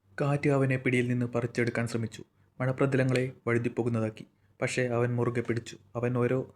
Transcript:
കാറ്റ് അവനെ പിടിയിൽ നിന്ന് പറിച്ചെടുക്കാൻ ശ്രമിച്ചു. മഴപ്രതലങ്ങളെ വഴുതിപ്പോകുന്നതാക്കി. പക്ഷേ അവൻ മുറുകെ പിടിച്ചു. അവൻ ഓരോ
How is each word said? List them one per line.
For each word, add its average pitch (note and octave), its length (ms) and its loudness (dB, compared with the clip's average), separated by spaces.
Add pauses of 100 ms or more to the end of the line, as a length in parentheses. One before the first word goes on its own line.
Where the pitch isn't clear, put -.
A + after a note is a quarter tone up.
(180)
കാറ്റ് C#3+ 320 2
അവനെ C3 280 4
പിടിയിൽ B2 300 2
നിന്ന് B2 180 0
പറിച്ചെടുക്കാൻ A#2+ 600 -2
ശ്രമിച്ചു. - 340 -6 (380)
മഴപ്രതലങ്ങളെ C3 640 2 (180)
വഴുതിപ്പോകുന്നതാക്കി. A#2 840 0 (360)
പക്ഷേ C3 280 0
അവൻ A#2+ 240 2
മുറുകെ A#2+ 300 0
പിടിച്ചു. - 340 -4 (180)
അവൻ B2 240 -2
ഓരോ B2 200 2 (180)